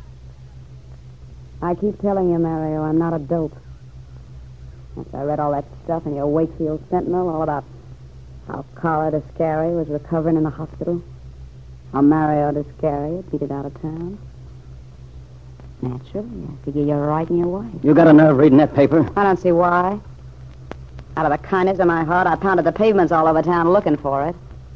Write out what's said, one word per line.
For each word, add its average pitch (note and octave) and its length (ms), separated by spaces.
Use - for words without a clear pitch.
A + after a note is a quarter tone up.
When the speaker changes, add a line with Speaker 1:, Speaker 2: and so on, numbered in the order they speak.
Speaker 1:
I E3+ 140
keep G3+ 260
telling G3 300
you, E3+ 80
Mario, D#3 420
I'm D#3 160
not E3 160
a D#3+ 60
dope. D#3 360
After - 180
I C#3 60
read D3+ 160
all D3 120
that C#3+ 140
stuff E3 220
in D3 100
your C#3+ 120
Wakefield D#3 600
Sentinel, F3+ 400
all D#3+ 140
about D3 200
how C3 180
Carla D#3 440
Descari D#3+ 560
was D#3+ 140
recovering D#3+ 480
in D#3 60
the D3+ 60
hospital, E3+ 540
how C3+ 100
Mario D3+ 500
Descari D3 680
had - 140
beat C#3 100
it C#3+ 100
out C#3 140
of C3+ 160
town. E3+ 360
Naturally, D#3 640
I C3+ 180
figure D3 180
you're D3 220
writing E3 320
your F3 100
wife. G3 360
Speaker 2:
You D3 100
got E3 140
a D#3 60
nerve D3+ 240
reading C#3 200
that D3+ 160
paper? C#3+ 420
Speaker 1:
I G3+ 80
don't F#3+ 160
see F3+ 120
why. F3+ 480
Out D#3 140
of - 0
the D3+ 160
kindness F#3 320
of F3 80
my E3 160
heart, F3 240
I D#3+ 80
pounded F#3 300
the D#3+ 80
pavements G3 400
all D#3+ 140
over D#3+ 140
town E3+ 300
looking F#3 240
for C#3 320
it. F3 80